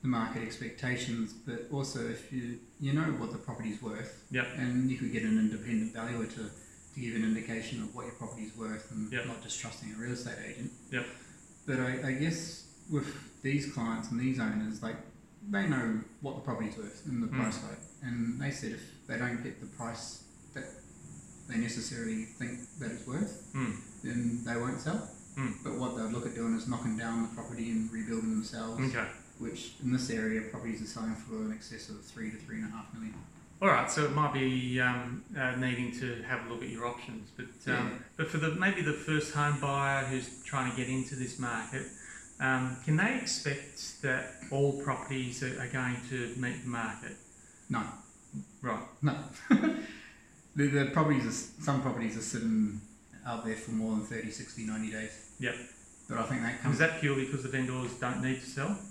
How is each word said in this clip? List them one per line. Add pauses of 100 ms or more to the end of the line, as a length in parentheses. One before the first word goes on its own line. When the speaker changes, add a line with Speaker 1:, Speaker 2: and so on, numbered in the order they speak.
Speaker 1:
the
market
expectations,
but
also
if
you, (220)
you
know (160)
what
the
property's
worth,
Speaker 2:
Yep.
Speaker 1:
and
you
could
get
an
independent
valuer
to, (440)
to
give
an
indication
of
what
your
property's
worth,
and
Speaker 2:
Yep.
Speaker 1:
not
just
trusting
a
real
estate
agent. (200)
Speaker 2:
Yep. (600)
Speaker 1:
But
I,
I
guess (240)
with (280)
these
clients
and
these
owners,
like, (540)
they
know (200)
what
the
property's
worth
and
the
Speaker 2:
Mm.
Speaker 1:
price
tag. (260)
And
they
said
if (240)
they
don't
get
the
price (300)
that (840)
they
necessarily
think (180)
that
it's
worth, (120)
Speaker 2:
Mm. (260)
Speaker 1:
then
they
won't
sell. (280)
Speaker 2:
Mm. (100)
Speaker 1:
But
what
they'd
look
at
doing
is
knocking
down
the
property
and
rebuilding
themselves,
Speaker 2:
Okay. (300)
Speaker 1:
which (100)
in
this
area,
properties
are
selling
for
in
excess
of
three
to
three
and
a
half
million. (460)
Speaker 2:
All
right,
so
it
might
be,
um, (140)
uh,
needing
to
have
a
look
at
your
options,
but, (280)
um,
Speaker 1:
Yeah. (180)
Speaker 2:
but
for
the,
maybe
the
first
home
buyer
who's (160)
trying
to
get
into
this
market, (540)
um,
can
they
expect
that
all
properties
are,
are
going (140)
to
meet
the
market? (540)
Speaker 1:
No. (760)
Speaker 2:
Right. (180)
Speaker 1:
No. (320)
<laughs> (760)
The,
the
properties
are,
s-, (100)
some
properties
are
sitting (460)
out
there
for
more
than
thirty,
sixty,
ninety
days. (280)
Speaker 2:
Yep. (560)
Speaker 1:
But
I
think
that
Speaker 2:
And
Speaker 1:
comes
Speaker 2:
is
that
purely
'cause
the
vendors
don't
need
to
sell? (120)